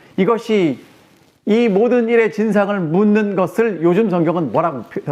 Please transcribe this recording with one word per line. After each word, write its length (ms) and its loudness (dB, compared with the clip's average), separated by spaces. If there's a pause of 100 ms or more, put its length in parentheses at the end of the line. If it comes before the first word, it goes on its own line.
(180)
이것이, 640 0 (680)
이 220 2
모든 380 2
일의 240 2
진상을 500 -2
묻는 540 2
것을 460 -2
요즘 300 2
성경은 400 -2
뭐라고 320 -2 (280)